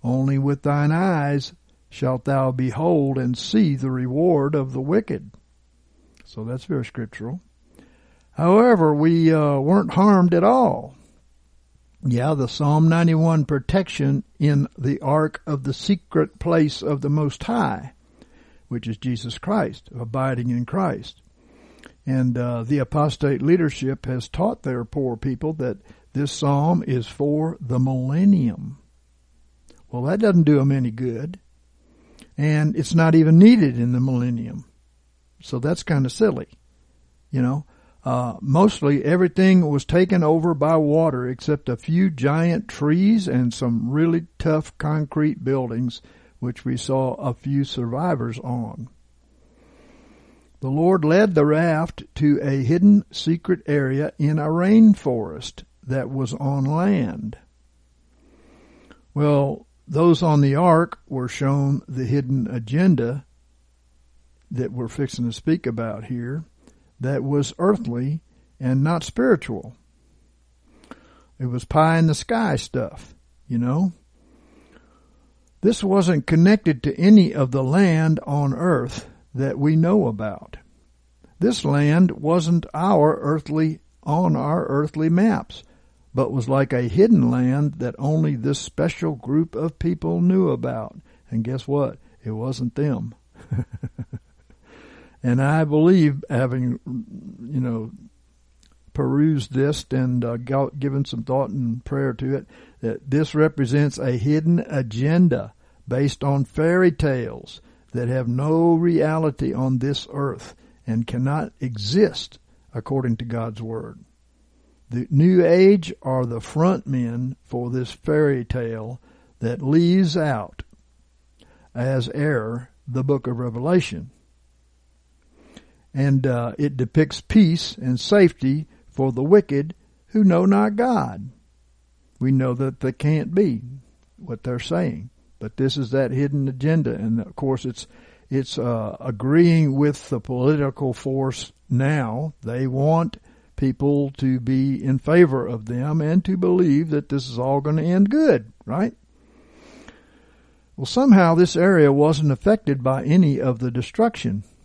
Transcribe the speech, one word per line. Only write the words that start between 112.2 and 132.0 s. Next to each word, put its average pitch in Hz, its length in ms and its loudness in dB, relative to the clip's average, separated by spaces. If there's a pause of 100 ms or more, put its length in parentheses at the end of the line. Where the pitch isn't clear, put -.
according 123 440 -2
to 123 80 -8
God's 113 360 -6
word. 113 380 -12 (920)
The 123 200 -6
New 175 340 6
Age 180 480 6 (100)
are 131 220 -2
the 117 180 -6
front 175 440 0
men 127 560 -4
for 123 260 -8
this 127 220 -4
fairy 147 540 0
tale 113 560 -8 (400)
that 117 200 -4
leaves 170 560 2
out 135 460 -4 (1120)
as 127 360 -2
error 123 600 -4 (160)
the 131 160 -4
book 135 240 -2
of 123 120 -6
Revelation. 123 720 -2 (1900)
And, 135 300 2
uh, 120 320 -2
it 143 180 -4
depicts 151 460 0
peace 170 560 2
and 127 200 -2
safety 156 680 2 (240)
for 135 220 -2
the 127 120 -4
wicked 160 500 2 (340)
who 214 140 0
know 180 220 4
not 202 320 2
God. 135 540 -2 (920)